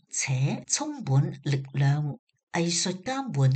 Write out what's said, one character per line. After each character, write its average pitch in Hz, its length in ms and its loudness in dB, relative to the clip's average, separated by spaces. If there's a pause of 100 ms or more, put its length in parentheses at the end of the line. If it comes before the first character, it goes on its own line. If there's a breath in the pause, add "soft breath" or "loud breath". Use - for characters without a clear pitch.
(100)
且 135 560 -2
充 294 380 -2
滿 139 400 2
力 139 180 0 (100)
量， 143 460 0 (340)
藝 170 220 0
術 185 280 -2
家 262 200 -4
們 139 340 2